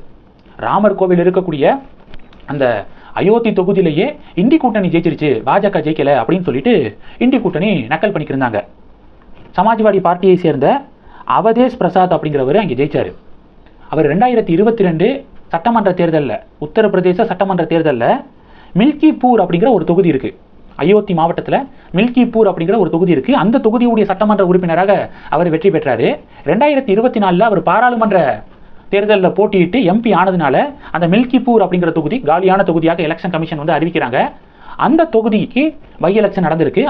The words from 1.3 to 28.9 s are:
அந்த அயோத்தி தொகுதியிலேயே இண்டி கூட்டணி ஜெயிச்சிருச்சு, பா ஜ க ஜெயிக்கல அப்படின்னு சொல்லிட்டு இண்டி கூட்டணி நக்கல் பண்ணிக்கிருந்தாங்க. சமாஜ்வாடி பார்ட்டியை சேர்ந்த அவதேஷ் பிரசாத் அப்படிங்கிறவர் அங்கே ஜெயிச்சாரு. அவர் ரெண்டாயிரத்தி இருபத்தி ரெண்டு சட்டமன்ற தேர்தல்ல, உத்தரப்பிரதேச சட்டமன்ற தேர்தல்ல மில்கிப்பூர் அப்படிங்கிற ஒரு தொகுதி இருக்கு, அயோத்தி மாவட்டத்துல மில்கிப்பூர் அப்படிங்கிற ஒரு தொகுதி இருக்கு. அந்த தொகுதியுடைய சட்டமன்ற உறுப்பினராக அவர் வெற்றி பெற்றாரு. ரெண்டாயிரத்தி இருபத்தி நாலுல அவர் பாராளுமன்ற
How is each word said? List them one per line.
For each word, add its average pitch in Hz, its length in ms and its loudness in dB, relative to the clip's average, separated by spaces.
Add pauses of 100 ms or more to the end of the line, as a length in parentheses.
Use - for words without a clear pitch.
அந்த 139 200 -4 (480)
அயோத்தி 214 380 0
தொகுதியிலேயே 180 560 0 (260)
இண்டி 240 240 2
கூட்டணி 220 300 0
ஜெயிச்சிருச்சு, 165 420 -2 (140)
பா 131 160 0
ஜ 202 100 0
க 180 100 -2
ஜெயிக்கல 151 360 -2
அப்படின்னு 160 320 -2
சொல்லிட்டு 147 260 0 (440)
இண்டி 254 220 0
கூட்டணி 196 300 -2 (200)
நக்கல் 180 240 -2
பண்ணிக்கிருந்தாங்க. 135 460 -4 (960)
சமாஜ்வாடி 214 440 2
பார்ட்டியை 180 360 2
சேர்ந்த 151 320 0 (600)
அவதேஷ் 226 520 2
பிரசாத் 180 340 2
அப்படிங்கிறவர் 151 500 0
அங்கே 156 120 -4
ஜெயிச்சாரு. 127 360 -2 (760)
அவர் 156 160 0
ரெண்டாயிரத்தி 220 440 2
இருபத்தி 208 340 2
ரெண்டு 175 240 2 (400)
சட்டமன்ற 202 440 0
தேர்தல்ல, 160 440 0 (260)
உத்தரப்பிரதேச 185 600 -2
சட்டமன்ற 190 440 -2
தேர்தல்ல 156 400 0 (680)
மில்கிப்பூர் 247 680 2
அப்படிங்கிற 170 280 0
ஒரு 160 140 0
தொகுதி 170 220 2
இருக்கு, - 240 -2 (440)
அயோத்தி 202 380 0
மாவட்டத்துல 165 440 -2 (360)
மில்கிப்பூர் 226 560 2
அப்படிங்கிற 175 280 -2
ஒரு 180 120 0
தொகுதி 170 220 0
இருக்கு. 151 240 -2
அந்த 233 280 2
தொகுதியுடைய 226 460 2
சட்டமன்ற 202 360 0
உறுப்பினராக 180 460 2 (380)
அவர் 170 200 0
வெற்றி 160 200 2
பெற்றாரு. 143 400 0 (360)
ரெண்டாயிரத்தி 269 500 0
இருபத்தி 233 240 0
நாலுல 185 280 2
அவர் 202 160 0
பாராளுமன்ற 220 540 2 (760)